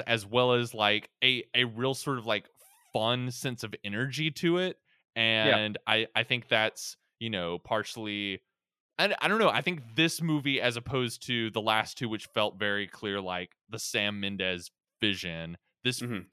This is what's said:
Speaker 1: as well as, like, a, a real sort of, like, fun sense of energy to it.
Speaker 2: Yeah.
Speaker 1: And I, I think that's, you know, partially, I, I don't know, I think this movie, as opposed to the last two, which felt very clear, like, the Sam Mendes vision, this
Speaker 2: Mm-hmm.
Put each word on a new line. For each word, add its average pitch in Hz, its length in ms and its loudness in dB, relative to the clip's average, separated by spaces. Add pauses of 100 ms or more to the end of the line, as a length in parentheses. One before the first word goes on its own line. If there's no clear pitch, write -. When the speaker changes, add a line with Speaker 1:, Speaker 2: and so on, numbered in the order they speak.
Speaker 1:
as 113 180 0
well 123 280 4
as, 120 200 0
like, 107 360 2 (140)
a, 127 200 4 (100)
a 123 120 4
real 120 280 -2
sort 131 240 -2
of, 110 80 -8
like, 107 240 0 (440)
fun 123 380 2
sense 123 320 -6
of 104 200 -8
energy 131 480 -2
to 170 260 2
it. 185 200 -2 (640)
Speaker 2:
Yeah. 107 180 6
Speaker 1:
And 107 260 -2
I, 110 300 2
I 113 80 2
think 120 240 -2
that's, - 500 0 (220)
you 113 100 -6
know, 87 300 -2
partially, 104 800 -4 (580)
I, 196 220 2
I 151 60 0
don't 214 120 2
know, 190 100 6
I 113 120 2
think 165 200 -4 (140)
this 160 260 2
movie, 143 400 2
as 120 160 2
opposed 123 500 -2
to 117 240 0
the 107 100 -2
last 107 360 2
two, 117 120 -4
which 107 180 -6
felt 107 320 0
very 101 280 0
clear, 101 340 -6
like, 90 300 -6 (180)
the 110 100 -10
Sam 104 400 -2
Mendes 95 520 -4 (300)
vision, 85 560 -2 (260)
this 123 200 -2
Speaker 2:
Mm-hmm. 113 300 -6